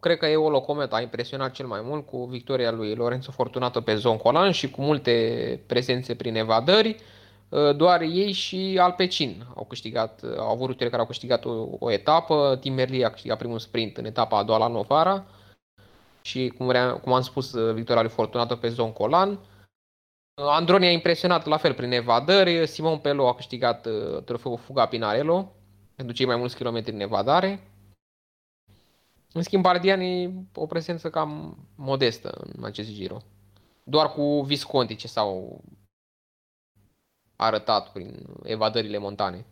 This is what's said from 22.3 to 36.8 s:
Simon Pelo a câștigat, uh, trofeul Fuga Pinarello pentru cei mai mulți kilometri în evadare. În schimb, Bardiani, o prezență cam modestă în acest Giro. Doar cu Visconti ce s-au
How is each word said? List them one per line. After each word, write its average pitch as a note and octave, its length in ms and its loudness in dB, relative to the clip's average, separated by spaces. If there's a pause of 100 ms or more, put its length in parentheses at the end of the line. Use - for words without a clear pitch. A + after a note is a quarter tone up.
Simon D#3+ 320 -2
Pelo C#3+ 300 2
a B2 60 2
câștigat, A#2+ 520 -2
uh, A2 360 -4
trofeul A#2+ 340 -6
Fuga A#2+ 300 0
Pinarello C#3+ 680 0 (420)
pentru B2 200 -10
cei B2+ 120 0
mai B2 100 2
mulți A#2+ 200 -4
kilometri A2+ 360 -4
în G#2+ 80 -8
evadare. C3+ 720 0 (1600)
În E3 60 -2
schimb, F#3+ 200 2
Bardiani, F3+ 720 2 (220)
o D#3 120 -6
prezență E3 440 -6
cam D#3 480 -6 (160)
modestă C3+ 560 -2 (260)
în - 80 -12
acest G#2+ 280 -10
Giro. G2 240 -10 (680)
Doar D3 280 2
cu D3 300 0
Visconti C3+ 540 0
ce - 120 -14
s-au G2+ 520 -4 (1800)